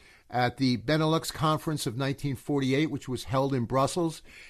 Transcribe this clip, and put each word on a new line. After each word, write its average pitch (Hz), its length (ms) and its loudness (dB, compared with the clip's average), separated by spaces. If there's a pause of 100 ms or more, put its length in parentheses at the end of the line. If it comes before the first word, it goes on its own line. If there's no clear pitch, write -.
(300)
At 120 260 0
the 127 220 2
Benelux 156 540 2
Conference 156 540 0
of 117 120 -4
nineteen 139 380 -2
forty-eight, 139 540 2
which 143 180 -6
was 127 160 -4
held 135 300 0
in 120 120 0
Brussels, 139 560 0 (280)